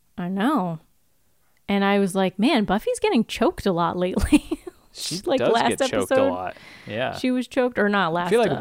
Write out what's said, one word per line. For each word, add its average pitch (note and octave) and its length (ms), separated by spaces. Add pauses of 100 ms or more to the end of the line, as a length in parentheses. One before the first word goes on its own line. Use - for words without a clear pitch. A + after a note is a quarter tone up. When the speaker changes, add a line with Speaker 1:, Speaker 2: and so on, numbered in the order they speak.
(180)
Speaker 1:
I F3 100
know. F#3+ 520 (880)
And G3 160
I G3+ 140
was G3 160
like, F#3+ 240
"Man, A3+ 260
Buffy's A3 340
getting F4+ 260
choked - 420
a G3+ 60
lot E3+ 240
lately." F#3 680
<laughs> - 40 (260)
Speaker 2:
She - 300
Speaker 1:
Like, - 140
Speaker 2:
does - 160
Speaker 1:
last A#3 240
Speaker 2:
get C4 120
choked G#3 200
a C4+ 60
Speaker 1:
episode, C4+ 160
Speaker 2:
lot. - 240 (300)
Yeah. A2+ 300
Speaker 1:
she B3+ 140
was B3+ 180
choked, B3 300
or G3+ 100
not G3 240
last, F3 140
Speaker 2:
I F#3 40
feel A3 120
like G3+ 80
Speaker 1:
uh, D3 100